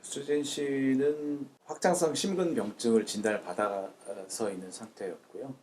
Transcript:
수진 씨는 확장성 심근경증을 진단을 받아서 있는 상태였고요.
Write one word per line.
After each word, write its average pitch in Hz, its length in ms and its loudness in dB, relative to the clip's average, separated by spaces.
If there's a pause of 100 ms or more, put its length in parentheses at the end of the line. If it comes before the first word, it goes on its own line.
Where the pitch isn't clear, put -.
수진 143 420 -2
씨는 143 1000 0 (180)
확장성 170 500 2
심근경증을 120 880 2
진단을 104 380 -2
받아서 98 1080 -4
있는 92 200 -8
상태였고요. 107 920 -10